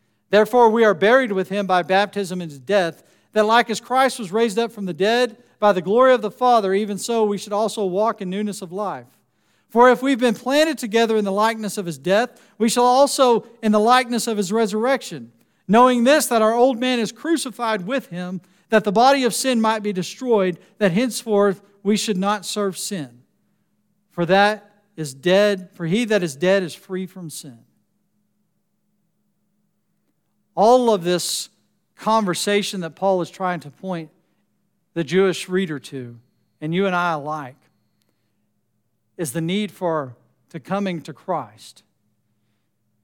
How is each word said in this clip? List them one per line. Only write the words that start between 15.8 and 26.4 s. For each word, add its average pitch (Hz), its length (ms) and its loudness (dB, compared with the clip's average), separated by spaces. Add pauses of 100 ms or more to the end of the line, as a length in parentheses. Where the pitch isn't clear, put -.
this, 277 220 4
that 226 160 0
our 220 120 2
old 240 260 2
man 254 200 -2
is 214 120 -4
crucified 233 720 -4
with 254 240 -6
him, 180 320 -10 (280)
that 220 140 2
the 214 80 -2
body 254 320 4
of 226 100 0
sin 254 280 -2
might 220 220 -2
be 208 100 -4
destroyed, 185 640 -2 (220)
that 196 120 2
henceforth 202 720 0 (220)
we 208 120 2
should 202 220 -4
not 196 280 -4
serve 202 320 -6
sin. 127 440 -10 (880)
For 175 160 -2
that 202 560 0 (160)
is 147 160 -10
dead, 185 600 0
for 170 120 -10
he 202 180 0
that 208 180 0
is 156 140 -6
dead 185 280 2